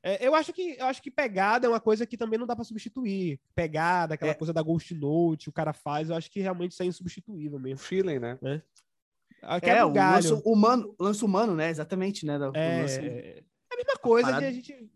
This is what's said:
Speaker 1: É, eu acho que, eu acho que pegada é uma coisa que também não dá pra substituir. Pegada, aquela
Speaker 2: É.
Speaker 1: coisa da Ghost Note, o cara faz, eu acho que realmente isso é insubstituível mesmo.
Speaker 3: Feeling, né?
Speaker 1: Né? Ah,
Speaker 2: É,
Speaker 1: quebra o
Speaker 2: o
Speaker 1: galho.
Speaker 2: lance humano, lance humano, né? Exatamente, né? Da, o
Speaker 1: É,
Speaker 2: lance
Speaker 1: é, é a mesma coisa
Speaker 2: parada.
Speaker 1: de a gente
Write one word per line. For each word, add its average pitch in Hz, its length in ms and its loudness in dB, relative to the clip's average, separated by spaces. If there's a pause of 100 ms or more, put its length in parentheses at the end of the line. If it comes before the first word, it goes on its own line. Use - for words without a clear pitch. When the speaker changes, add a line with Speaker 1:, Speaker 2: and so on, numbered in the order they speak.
Speaker 1:
É, 196 240 -4
eu 269 100 4
acho 320 180 2
que, 349 260 -6
eu 262 80 -4
acho 262 160 -4
que 294 80 -12
pegada 226 560 0
é - 20 4
uma 226 120 2
coisa 220 260 2
que 233 100 -12
também 220 220 -4
não 240 80 -4
dá 240 80 -4
pra 226 100 -8
substituir. 196 760 -6 (120)
Pegada, 165 600 0
aquela 151 160 -2
Speaker 2:
É. 151 40 0
Speaker 1:
coisa 160 180 -6
da 160 100 0
Ghost 160 320 -2
Note, 156 540 0
o 151 40 -14
cara 156 200 -4
faz, 151 360 -6
eu 165 80 -4
acho 165 140 -10
que - 100 -10
realmente 180 320 -4
isso - 120 -8
é - 20 0
insubstituível 170 720 -8
mesmo. 131 200 -8
Speaker 3:
Feeling, 185 420 -2
né? 120 200 -8
Speaker 1:
Né? 139 220 -6 (800)
Ah, - 140 -4
Speaker 2:
É, 180 40 0
Speaker 1:
quebra 233 260 6
o 156 40 2
Speaker 2:
o - 20 -2
Speaker 1:
galho. 185 380 6
Speaker 2:
lance 147 180 2
humano, 226 520 6
lance 208 240 0
humano, 202 320 2
né? 156 140 0
Exatamente, 185 540 -4
né? 147 140 -2
Da, 139 120 -4
o 135 60 -6
Speaker 1:
É, 165 260 0
Speaker 2:
lance 135 180 -2
Speaker 1:
é, - 380 -12
é - 60 -20 (280)
a 480 40 -8
mesma 508 200 -2
coisa 240 320 4
Speaker 2:
parada. 269 140 0
Speaker 1:
de 269 60 -2
a 262 40 -4
gente 247 440 -16